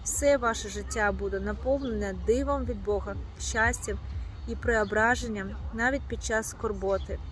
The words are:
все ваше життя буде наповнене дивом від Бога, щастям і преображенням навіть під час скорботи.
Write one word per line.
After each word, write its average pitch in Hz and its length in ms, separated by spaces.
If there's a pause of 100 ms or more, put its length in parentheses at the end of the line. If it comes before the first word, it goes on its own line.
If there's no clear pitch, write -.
все 285 340
ваше 226 320
життя 202 420
буде 196 280
наповнене 208 760 (120)
дивом 269 380
від 220 180
Бога, 196 320 (240)
щастям 226 600 (480)
і 233 80
преображенням 220 960 (240)
навіть 247 340
під - 160
час 220 260
скорботи. 196 680 (120)